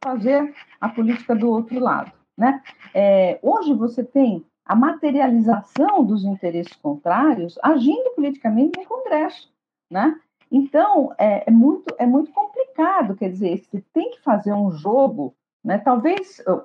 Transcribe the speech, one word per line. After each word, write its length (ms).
fazer 520
a 80
política 480
do 140
outro 280
lado", 320
né? 260
Eh, 480
hoje 320
você 280
tem 420
a 100
materialização 1300
dos 200
interesses 500
contrários 880
agindo 520
politicamente 640
no 80
Congresso, 640
né? 260
Então, 640
é, 300
é 40
muito, 460
é 80
muito 280
complicado, 800
quer 160
dizer, 280
você 340
tem 180
que 100
fazer 320
um 200
jogo, 600
né? 140
Talvez, 640
eh, 240